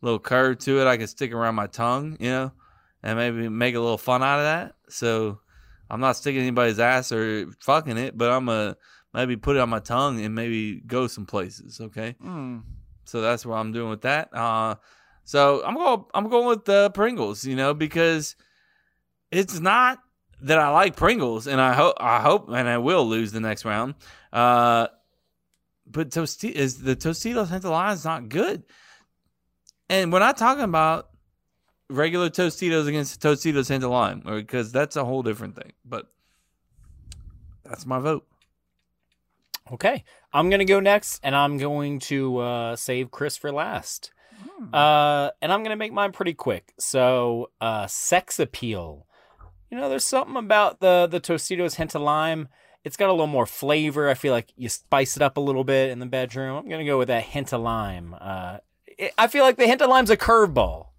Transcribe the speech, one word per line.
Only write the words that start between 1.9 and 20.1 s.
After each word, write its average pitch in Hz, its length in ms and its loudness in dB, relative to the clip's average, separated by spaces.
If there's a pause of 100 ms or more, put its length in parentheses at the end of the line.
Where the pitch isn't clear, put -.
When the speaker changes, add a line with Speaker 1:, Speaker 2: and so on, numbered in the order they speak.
Speaker 1:
you 120 100 -4
know, 131 220 -4 (520)
and 110 140 -4
maybe 117 320 -2
make 120 260 -2
a 120 40 -2
little 117 180 0
fun 127 260 0
out 143 160 2
of 147 60 0
that. 160 300 -4 (140)
So 110 500 -2 (500)
I'm 110 100 -8
not 127 160 2
sticking 135 260 -4
anybody's 120 380 0
ass 127 320 2
or 110 360 -4 (120)
fucking 139 380 0
it, 120 200 -6
but 120 140 2
I'm 127 140 0
gonna 107 320 -2 (360)
maybe 123 220 -2
put 143 220 0
it - 20 2
on 120 100 2
my 113 100 -2
tongue 120 440 -2
and 107 100 -6
maybe 110 540 -6
go 123 200 -2
some 107 180 -10
places, 101 560 -8
okay? 113 420 -12
Speaker 2:
Mm. 131 400 -12 (400)
Speaker 1:
So - 180 -8
that's 113 240 -2
what 117 120 -6
I'm 110 160 -4
doing 117 160 -6
with 107 120 -10
that. 147 320 -4
Uh, 113 420 -2 (500)
so 143 400 4
I'm 226 100 -4
going, 269 380 0
I'm 208 160 -2
going 240 180 4
with 226 180 0
the 202 260 6
Pringles, 190 540 -2
you 131 120 -4
know, 135 180 2
because 156 600 0 (960)
it's 185 280 -2
not 240 400 2 (420)